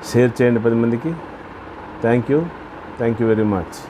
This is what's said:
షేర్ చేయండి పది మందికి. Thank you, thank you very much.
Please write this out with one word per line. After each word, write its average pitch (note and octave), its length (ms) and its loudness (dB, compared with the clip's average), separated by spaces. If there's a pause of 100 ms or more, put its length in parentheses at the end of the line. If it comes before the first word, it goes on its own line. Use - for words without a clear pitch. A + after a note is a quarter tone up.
షేర్ A#2+ 300 6
చేయండి A#2+ 260 4
పది A#2 160 4
మందికి. A#2 300 0 (920)
Thank A#2 300 2
you, D3+ 80 4 (580)
thank A#2 220 0
you A2+ 120 2
very G#2+ 220 2
much. E2 200 -6 (140)